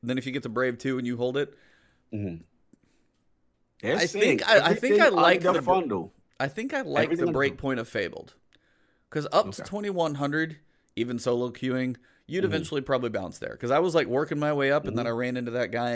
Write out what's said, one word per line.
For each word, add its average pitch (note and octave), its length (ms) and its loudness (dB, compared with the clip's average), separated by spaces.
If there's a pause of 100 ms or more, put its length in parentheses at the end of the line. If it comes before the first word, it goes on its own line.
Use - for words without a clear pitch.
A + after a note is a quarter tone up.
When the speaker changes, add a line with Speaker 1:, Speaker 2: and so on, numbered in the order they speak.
Speaker 1:
Then B2 140 -2
if B2 80 -6
you C3 60 -6
get C3 120 -6
to B2 60 -6
Brave A#2+ 280 0
two C3+ 200 -2
and A#2+ 100 -4
you B2 100 -2
hold B2 200 -2
it. C#3+ 160 -4 (600)
Speaker 2:
Mm-hmm. F#2 280 -6 (1400)
They're C3+ 160 0
Speaker 1:
I E3+ 80 0
Speaker 2:
saying G#3 340 2
Speaker 1:
think - 100 -4
I, G#3+ 100 8
I E3+ 140 4
think C4 260 4
I E4 80 8
Speaker 2:
everything A3 140 4
Speaker 1:
like F3 240 6
Speaker 2:
under F3+ 140 4
Speaker 1:
the C3 60 -6
br- F3+ 60 4
Speaker 2:
Fundle. B2+ 400 0 (280)
Speaker 1:
I C#3 100 0
think A3+ 240 -8
I C#4 80 -2
like D3 240 0
Speaker 2:
Everything E3 200 0
Speaker 1:
the - 40 2
Speaker 2:
under D#3 80 -2
Speaker 1:
break C#3 160 2
Speaker 2:
Fundle. - 40 -14
Speaker 1:
point C3 220 -4
of A#2+ 80 -6
Fabled. - 460 -6 (760)
'Cause D3+ 220 -4
up G3 200 2
to - 100 -10
Speaker 2:
Okay. - 80 -12
Speaker 1:
twenty-one F#3 460 -2
hundred, D3+ 420 -2 (400)
even A#2+ 220 -2
solo B2 300 0
queuing, B2+ 460 -2 (320)
you'd F3+ 160 -2
Speaker 2:
Mm-hmm. - 100 0
Speaker 1:
eventually D#3 280 -4
probably B2 280 -2
bounce F#2+ 280 -6
there. - 180 -10
'Cause A#2+ 160 -4
I C#3+ 80 4
was, E3+ 160 2
like, D#3 120 4
working D3 320 -2
my D3 120 0
way C#3 200 2
up, D3 160 2
and A#2+ 100 -4
then A#2+ 80 -2
Speaker 2:
Mm-hmm. A#2 100 -2
Speaker 1:
I - 20 -4
ran B2 200 -2
into A#2+ 140 -6
that A#2+ 200 -2
guy, A#2+ 240 -2